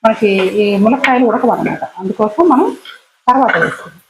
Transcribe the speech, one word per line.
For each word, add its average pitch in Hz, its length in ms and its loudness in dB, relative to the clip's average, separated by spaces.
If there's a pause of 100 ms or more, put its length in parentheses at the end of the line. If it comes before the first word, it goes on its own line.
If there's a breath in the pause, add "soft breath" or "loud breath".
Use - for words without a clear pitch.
మనకి 220 240 2 (340)
ఈ 202 140 0
ములక్కాయలు 254 500 2
ఉడకవన్నమాట. 208 580 -2
అందుకోసం 214 640 -2
మనం 302 280 2 (520)
తర్వాత 247 280 2
వేసుకుందాం. - 540 -6